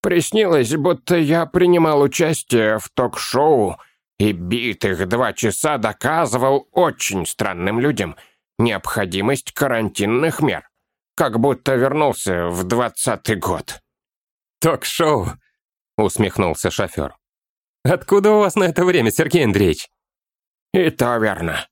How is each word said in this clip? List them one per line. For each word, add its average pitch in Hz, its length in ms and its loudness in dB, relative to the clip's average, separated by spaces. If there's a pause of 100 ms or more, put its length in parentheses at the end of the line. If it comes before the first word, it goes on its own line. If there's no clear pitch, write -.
«Приснилось, 175 720 2
будто 170 420 0
я 165 280 2
принимал 170 560 4
участие 131 800 0
в - 100 -10
ток-шоу 127 880 0 (420)
и 104 140 2
битых 95 760 -4
два 117 280 -2
часа 143 420 -2
доказывал 131 960 -2
очень 101 540 -2
странным 98 540 -4
людям 107 360 -2 (420)
необходимость 104 920 -2
карантинных 120 880 -2
мер, 107 280 -2 (460)
как 117 240 -2
будто 135 360 0
вернулся 127 760 0
в 87 160 -4
двадцатый 113 720 -2
год». 85 460 -8 (760)
«Ток-шоу?» 151 680 0 (720)
усмехнулся 92 720 0
шофёр. - 460 -6 (680)
«Откуда 196 480 2
у 214 80 6
вас 196 160 2
на 196 80 2
это 175 200 0
время, 160 260 2
Сергей 160 340 2
Андреевич?» 98 440 2 (840)
«И 175 180 2
то 120 280 0
верно». 85 540 -2